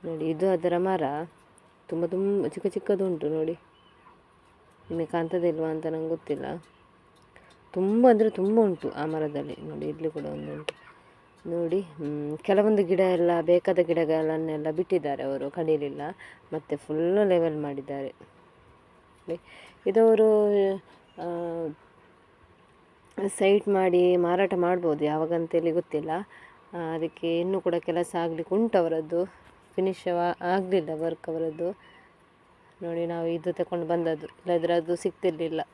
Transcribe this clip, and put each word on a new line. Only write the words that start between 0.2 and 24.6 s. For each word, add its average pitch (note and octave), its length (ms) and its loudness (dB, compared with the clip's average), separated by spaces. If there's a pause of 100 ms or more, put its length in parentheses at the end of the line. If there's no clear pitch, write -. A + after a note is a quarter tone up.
ಇದು E3 200 0
ಅದರ F3 260 0
ಮರ, F#3 260 0 (840)
ತುಂಬ, E3 180 -2
ತುಂಬ F#3+ 400 0
ಚಿಕ್ಕ - 200 -6
ಚಿಕ್ಕದು F#3+ 400 0
ಉಂಟು D#3 220 -2
ನೋಡಿ. D#3+ 300 -2 (1300)
ನಿಮಗೆ E3 160 -4
ಕಾಣ್ತದೆ E3+ 420 0
ಇಲ್ವಾ D#3+ 180 0
ಅಂತ D#3 200 -4
ನಂಗೆ D#3+ 220 -4
ಗೊತ್ತಿಲ್ಲ. D#3 360 -4 (1300)
ತುಂಬ A3 380 6
ಅಂದ್ರೆ A3 200 6
ತುಂಬ G3+ 300 2
ಉಂಟು G3 300 2
ಆ D3 140 -6
ಮರದಲ್ಲಿ. D3+ 560 -4
ನೋಡಿ, D3+ 280 -8
ಇಲ್ಲಿ D#3 220 -6
ಕೂಡ D3+ 140 -10
ಒಂದು D3 280 -8
ಉಂಟು. D3+ 220 -12 (760)
ನೋಡಿ, E3+ 300 -2
ಹ್ಮ್, D3 580 -8
ಕೆಲವೊಂದು G#3 440 2
ಗಿಡ F3+ 180 2
ಎಲ್ಲ, F3 400 4
ಬೇಕಾದ F3 380 4
ಗಿಡಗಳನ್ನೆಲ್ಲ D#3+ 920 0
ಬಿಟ್ಟಿದ್ದಾರೆ D#3 520 -2
ಅವರು, C3+ 280 -4
ಕಡಿಲಿಲ್ಲ, D3 520 -2 (520)
ಮತ್ತೆ D3+ 220 -6
ಫುಲ್ಲು F3 520 2
ಲೆವೆಲ್ E3 340 2
ಮಾಡಿದ್ದಾರೆ. C#3 520 -8 (1700)
ಇದವರು, G#3+ 680 6 (680)
ಆ, E3 60 -10 (2000)
ಸೈಟ್ G3 400 2
ಮಾಡಿ F3+ 480 4
ಮಾರಾಟ F3+ 400 2
ಮಾಡ್ಬೋದು F3 480 0